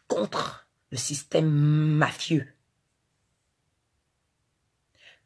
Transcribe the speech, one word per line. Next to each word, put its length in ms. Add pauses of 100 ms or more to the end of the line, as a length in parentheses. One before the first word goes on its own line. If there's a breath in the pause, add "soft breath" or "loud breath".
contre 600 (220)
le 80
système 540
mafieux. 1000 (2750 soft breath)